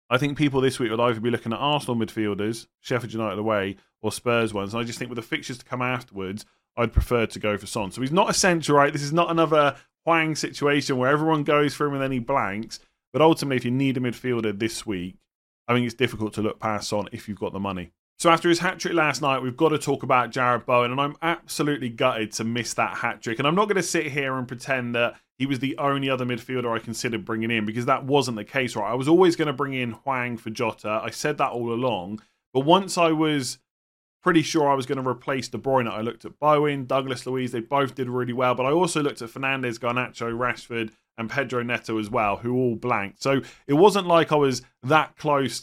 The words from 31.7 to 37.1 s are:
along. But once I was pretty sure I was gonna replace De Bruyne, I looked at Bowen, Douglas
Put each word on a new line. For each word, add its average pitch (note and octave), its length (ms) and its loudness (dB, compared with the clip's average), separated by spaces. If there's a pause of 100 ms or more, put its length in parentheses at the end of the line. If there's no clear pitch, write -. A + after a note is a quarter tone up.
along. A2 480 -2 (320)
But C3 80 2
once F3+ 380 4
I E3 140 4
was D3+ 460 0 (640)
pretty E3+ 200 4
sure D3 260 2
I C#3+ 60 4
was C3 100 0
gonna C3 240 -2
replace B2+ 400 -4
De - 80 -8
Bruyne, B2+ 340 0
I G#2+ 120 -6
looked A2+ 240 -6
at E2+ 120 -18
Bowen, D3 460 2
Douglas C3 400 -2